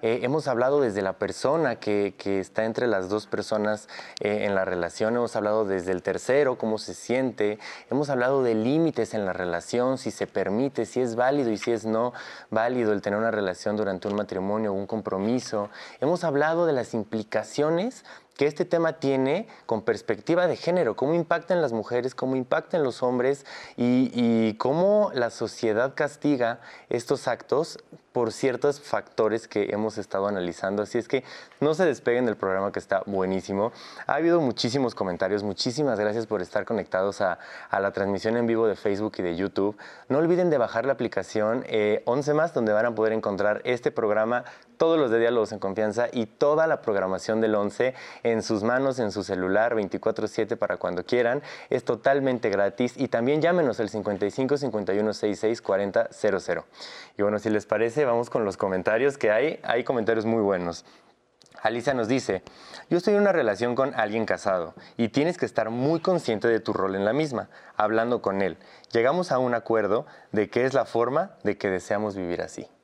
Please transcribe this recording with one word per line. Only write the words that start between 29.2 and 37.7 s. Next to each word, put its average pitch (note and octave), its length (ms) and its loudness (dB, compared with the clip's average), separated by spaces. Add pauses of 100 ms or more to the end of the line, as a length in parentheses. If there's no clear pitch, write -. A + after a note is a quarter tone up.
que G#2 240 0
hemos G#2+ 240 -2
estado G2 320 -4
analizando. G2 540 -2
Así G2+ 140 -4
es A2+ 120 -4
que C3 160 0 (340)
no D3 140 4
se E3 100 2
despeguen B2+ 420 2
del G#2+ 120 0
programa F#2+ 340 0
que - 80 -4
está F#2+ 260 -2
buenísimo. G2 680 0 (340)
Ha - 80 2
habido E3+ 240 4
muchísimos B2 560 0
comentarios. F#2+ 480 0
Muchísimas A#2 560 -2
gracias G#2+ 260 0
por G#2+ 160 -2
estar G2 220 -4
conectados G2 560 -2
a, F#2 200 0 (300)
a G#2 120 0